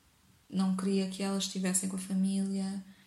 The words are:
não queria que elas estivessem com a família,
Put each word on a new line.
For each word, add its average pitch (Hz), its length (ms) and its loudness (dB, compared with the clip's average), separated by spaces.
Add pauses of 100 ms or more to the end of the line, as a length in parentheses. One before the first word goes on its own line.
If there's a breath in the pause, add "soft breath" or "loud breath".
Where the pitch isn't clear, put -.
(480)
não 190 280 2
queria 190 320 2
que 190 140 -6
elas 196 220 0
estivessem 190 440 0
com 190 60 -4
a 190 60 -4
família, 190 840 0 (220 loud breath)